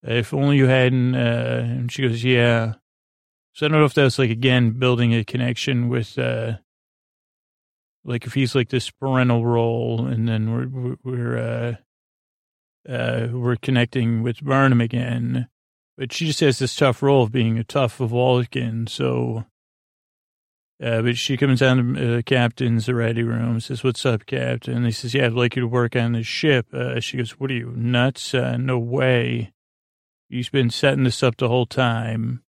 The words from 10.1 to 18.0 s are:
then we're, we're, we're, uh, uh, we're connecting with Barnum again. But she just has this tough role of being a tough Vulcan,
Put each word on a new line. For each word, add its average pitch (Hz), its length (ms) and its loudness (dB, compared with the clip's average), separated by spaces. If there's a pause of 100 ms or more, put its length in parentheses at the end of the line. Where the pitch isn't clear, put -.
then 110 240 -2
we're, 123 160 -4
we're, 127 380 -8
we're, 120 320 -4
uh, - 1500 -10
uh, 120 400 -4
we're 123 240 0
connecting 120 680 0
with 120 200 -6
Barnum 135 380 4
again. 120 640 -4 (480)
But 135 160 -8
she - 140 -6
just 156 160 -2
has 143 180 4
this 131 160 -2
tough 131 260 2
role 139 220 4
of 107 80 -2
being 113 260 0
a 113 60 -4
tough 131 340 -2
Vulcan, 123 920 0